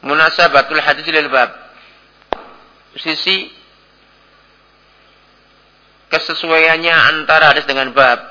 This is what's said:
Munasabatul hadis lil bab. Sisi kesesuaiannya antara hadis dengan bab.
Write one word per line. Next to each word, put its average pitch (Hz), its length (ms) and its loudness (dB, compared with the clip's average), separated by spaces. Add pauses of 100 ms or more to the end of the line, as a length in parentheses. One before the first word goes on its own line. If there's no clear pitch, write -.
Munasabatul 156 720 0
hadis 147 320 -4
lil 156 160 0
bab. 127 240 0 (1400)
Sisi 185 560 -6 (2500)
kesesuaiannya 160 880 0
antara 156 560 2
hadis 143 160 0
dengan 135 240 -4
bab. 123 400 2